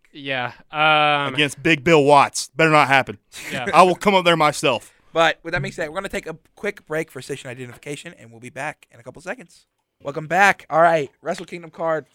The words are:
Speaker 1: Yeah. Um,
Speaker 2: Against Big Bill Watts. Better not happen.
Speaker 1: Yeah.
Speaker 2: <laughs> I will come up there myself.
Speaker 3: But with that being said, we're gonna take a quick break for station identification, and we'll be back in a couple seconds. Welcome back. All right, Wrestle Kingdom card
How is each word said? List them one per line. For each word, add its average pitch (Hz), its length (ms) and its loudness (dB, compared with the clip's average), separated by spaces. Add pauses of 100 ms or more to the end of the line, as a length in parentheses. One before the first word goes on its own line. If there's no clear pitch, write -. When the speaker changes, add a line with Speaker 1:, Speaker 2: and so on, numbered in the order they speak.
(140)
Speaker 1:
Yeah. 135 400 -6 (180)
Um, 151 640 0
Speaker 2:
Against 139 280 -4
Big 151 220 0
Bill 156 200 6
Watts. 139 520 4
Better 160 160 2
not 147 160 4
happen. 127 320 2 (320)
Speaker 1:
Yeah. 131 180 -8
Speaker 2:
<laughs> 135 40 -2
I 165 100 8
will 180 120 4
come 202 200 2
up 185 100 2
there 170 120 4
myself. 147 560 -2 (180)
Speaker 3:
But 160 320 0
with 165 100 -8
that 175 80 -4
being 131 120 -10
said, 160 160 -8
we're 156 60 -16
gonna 196 140 -8
take 202 180 -10
a 160 100 -12 (180)
quick - 300 -10
break 156 260 -6
for 131 100 -14
station 135 280 -12
identification, 127 680 -16
and 117 120 -20
we'll 113 80 -20
be 123 120 -18
back 143 400 -12
in 117 80 -20
a 113 40 -20
couple 127 180 -20
seconds. 180 440 -16 (380)
Welcome 151 240 -10
back. 185 420 0
All 156 120 2
right, 165 280 2 (120)
Wrestle 170 240 -10
Kingdom 170 260 -18
card 160 440 -6